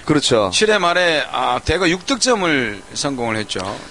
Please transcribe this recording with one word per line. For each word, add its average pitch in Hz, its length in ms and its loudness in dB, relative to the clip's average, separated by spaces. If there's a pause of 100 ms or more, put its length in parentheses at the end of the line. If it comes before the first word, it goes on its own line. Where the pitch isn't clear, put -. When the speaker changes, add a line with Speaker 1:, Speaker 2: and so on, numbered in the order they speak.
Speaker 1:
그렇죠. 123 500 2
Speaker 2:
칠 214 160 2
회 214 80 4
말에, 175 540 2
아, 123 320 0
대거 175 260 0
육 180 160 -2
득점을 165 760 0 (120)
성공을 117 440 -4
했죠. 104 240 -6 (300)